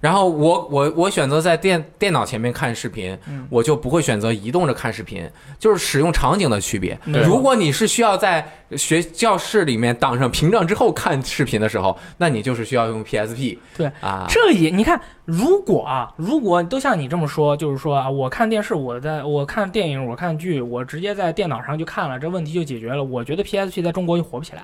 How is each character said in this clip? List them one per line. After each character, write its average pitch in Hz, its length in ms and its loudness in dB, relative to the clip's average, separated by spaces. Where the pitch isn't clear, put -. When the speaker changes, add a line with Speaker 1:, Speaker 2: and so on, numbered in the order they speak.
Speaker 1:
然 151 120 2
后 190 160 4
我， 165 400 2
我， 143 260 2
我 175 140 4
选 170 180 0
择 151 140 2
在 165 160 4
电， 170 260 2
电 202 160 0
脑 123 100 2
前 110 160 -4
面 120 140 -2
看 120 220 -2
视 - 120 -8
频， 95 300 -8
Speaker 2:
嗯。 135 220 -12
Speaker 1:
我 117 140 2
就 147 120 4
不 135 140 -6
会 165 100 2
选 117 220 0
择 113 100 0
移 107 200 -4
动 175 160 2
着 127 60 0
看 113 200 -4
视 110 80 -10
频， 87 260 -12
就 214 140 2
是 185 120 2
使 - 140 -2
用 160 160 2
场 151 240 2
景 190 100 2
的 104 140 0
区 - 160 -4
别。 92 180 -4
Speaker 2:
对。 131 120 2
Speaker 1:
如 208 180 4
果 262 140 4
你 175 160 2
是 214 160 2
需 233 160 2
要 208 120 4
在 180 300 2
学， 165 240 2
教 208 340 0
室 202 300 0
里 131 100 0
面 120 200 2
挡 123 240 0
上 131 100 2
屏 151 220 2
障 202 160 4
之 202 80 2
后 - 160 4
看 151 320 0
视 - 200 -2
频 117 160 0
的 107 80 2
时 107 120 -2
候， 92 180 0
那 117 120 2
你 107 140 0
就 127 100 0
是 117 100 -4
需 117 120 -4
要 117 120 2
用 110 160 -6
P - 140 -4
S 110 160 -2
P。 127 240 -4
Speaker 2:
对。 147 240 -2
Speaker 1:
啊。 95 300 -4
Speaker 2:
这 440 220 4
也， 165 180 6
你 185 140 2
看， 320 160 2
如 254 360 2
果 226 240 0
啊， 131 340 -4
如 220 220 0
果 180 220 2
都 180 180 -2
像 262 200 0
你 139 80 -4
这 160 100 -2
么 156 100 0
说， 147 300 2
就 151 140 -2
是 135 60 -4
说 143 180 -2
啊， 135 120 0
我 135 220 -2
看 220 180 0
电 220 140 0
视， 202 140 -4
我 127 240 -4
在， 151 240 -6
我 147 200 0
看 190 280 -4
电 185 180 0
影， 135 160 -4
我 120 100 -6
看 165 220 -4
剧， 156 240 -2
我 120 240 -6
直 147 140 -10
接 202 160 -4
在 180 180 -2
电 185 160 -2
脑 120 140 -6
上 143 120 -6
就 156 80 -6
看 170 240 -6
了， 127 120 -6
这 156 100 -6
问 175 160 -4
题 151 80 -8
就 175 100 -2
解 135 160 -6
决 113 140 -6
了。 143 100 -2
我 127 200 -6
觉 139 120 -6
得 190 60 -4
P 202 160 -4
S 196 140 -2
P 180 100 -6
在 170 100 0
中 185 140 -2
国 170 100 2
就 170 80 0
火 160 140 -8
不 156 80 -8
起 - 100 -18
来。 180 80 -16